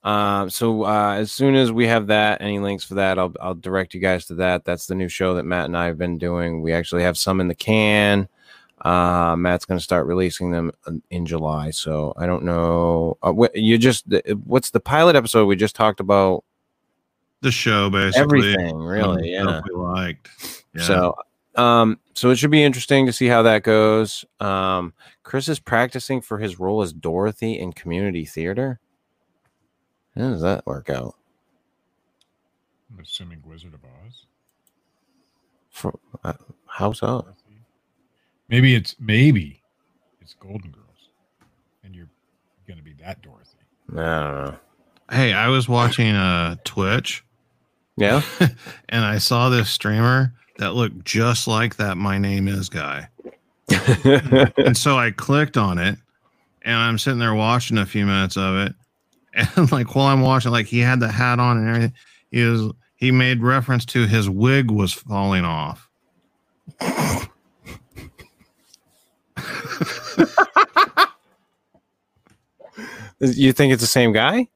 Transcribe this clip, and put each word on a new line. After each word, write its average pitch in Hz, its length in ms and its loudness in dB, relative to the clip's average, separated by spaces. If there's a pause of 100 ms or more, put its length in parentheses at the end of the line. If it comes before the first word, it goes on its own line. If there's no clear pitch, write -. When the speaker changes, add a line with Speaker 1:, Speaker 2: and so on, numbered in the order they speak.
Speaker 1:
Uh, 101 440 0
so, 110 360 -2
uh, 104 300 2
as 107 180 -4
soon 135 240 2
as 123 160 4
we 117 160 2
have 113 180 2
that, 107 340 2
any 101 200 -4
links 101 240 -6
for 95 100 -14
that, 95 240 0
I'll, 90 220 -2
I'll 92 160 -8
direct 92 380 -6
you 92 60 -10
guys 92 260 -2
to 85 100 -14
that. 90 280 0
That's 87 220 -6
the 95 80 -6
new 92 140 -4
show 92 260 -2
that 87 100 -4
Matt 87 220 -2
and 85 100 -6
I 87 100 0
have 82 120 -4
been 87 200 -4
doing. 85 440 -4
We 82 100 -2
actually 87 300 -2
have 87 160 0
some 95 220 0
in 90 80 0
the 85 80 -4
can. 104 720 2 (540)
Uh, 87 540 2
Matt's 87 280 -2
gonna 90 160 -4
start 85 260 0
releasing 90 460 -2
them 85 180 -4 (160)
in, 78 240 -10
in 87 160 -6
July. 78 460 -4
So 76 440 -6
I 85 100 -4
don't 90 180 -2
know. 85 800 0
Uh, 90 80 2
wh-, 113 240 2
you 110 200 4
just, 117 320 2
th-, 92 140 2 (220)
what's 123 260 -2
the 113 80 -2
pilot 156 380 4
episode 113 300 4
we 98 100 4
just 104 180 0
talked 107 240 0
about? 95 460 2 (960)
Speaker 2:
The 135 100 0
show, 104 400 0
basically. 98 320 2 (320)
Speaker 1:
Everything, 85 240 -4
really, 87 560 -2
Speaker 2:
Um, 98 140 -2
Speaker 1:
yeah. 80 120 -2
Speaker 2:
stuff 78 80 -14
we 90 80 -10
liked. 90 520 -8 (480)
Yeah. 82 60 -8
Speaker 1:
So, 90 320 2 (420)
um, 117 420 4 (160)
so 123 160 2
it 127 60 4
should 147 160 0
be 151 100 6
interesting 135 440 2
to 120 60 0
see 127 140 0
how 117 160 4
that 110 220 4
goes. 110 600 2 (140)
Um, 95 540 -4 (320)
Chris 135 240 -6
is 151 100 -4
practicing 123 640 -2
for 107 180 -10
his 95 220 -8
role 101 220 -2
as 85 100 -4
Dorothy 95 680 -4
in 90 140 -10
Community 87 520 -6
Theater. 107 540 -6 (1400)
How 131 140 -4
does 87 120 -6
that 90 240 -2
work 69 240 -10
out? 64 240 -8 (1800)
Speaker 3:
I'm 92 100 -20
assuming 85 420 -16
Wizard 80 300 -20
of 69 100 -20
Oz. 78 420 -20 (1400)
Speaker 1:
For, - 280 -10 (260)
uh, - 80 -8 (340)
how 104 260 -4
so? 117 340 -6 (1200)
Speaker 3:
Maybe 127 260 6
it's, 107 240 -4
maybe 107 640 2 (580)
it's - 140 -20
Golden 95 360 -16
Girls, - 400 -20 (760)
and 95 100 -20
you're 85 140 -20 (580)
gonna 82 160 -20
be 76 120 -20
that 82 280 -18
Dorothy. - 360 -20 (340)
Speaker 1:
I - 20 -14
don't 76 500 -4
know. 69 120 -10 (560)
Speaker 2:
Hey, 120 220 2
I 110 140 0
was 127 200 0
watching, 120 460 2
uh, 87 500 0
Twitch. 104 600 -4 (720)
Speaker 1:
Yeah? 110 260 2 (160)
Speaker 2:
<laughs> 165 100 4 (420)
And 117 140 0
I 104 140 0
saw 123 320 0
this 117 180 0
streamer 123 640 0 (260)
that 98 160 -6
looked 117 300 -4
just 117 420 0
like 113 300 -2
that 101 220 -4
My 98 200 -2
Name 98 300 -2
Is 98 200 -6
guy. 71 400 -8 (600)
Speaker 1:
<laughs> 131 880 4
Speaker 2:
And 139 200 2
so 139 200 0
I 117 140 0
clicked 143 480 -2
on 95 200 0
it, 95 200 -2 (640)
and 117 140 -2
I'm 113 220 0
sitting 127 200 -2
there 113 160 0
watching 113 440 0
a 98 80 0
few 101 200 -2
minutes 95 300 0
of 95 200 -2
it. 98 180 -4 (600)
<laughs> - 220 -2
And, 156 140 4
like, 123 240 -2
while 135 120 4
I'm 135 160 4
watching, 127 300 2
like, 113 140 0
he 120 140 -2
had 127 200 2
the 110 120 -2
hat 120 260 0
on 123 200 2
and 110 100 0
everything. 117 240 0 (380)
He 120 140 0
was, 113 280 0 (240)
he 127 160 0
made 127 300 2
reference 123 440 0
to 120 200 0
his 101 220 2
wig 120 420 2
was 101 220 0
falling 98 520 -2
off. 78 440 -6 (920)
<laughs> - 480 -4 (4000)
Speaker 1:
You 131 320 4
think 135 200 4
it's 117 100 2
the 113 60 0
same 120 240 4
guy? 156 420 2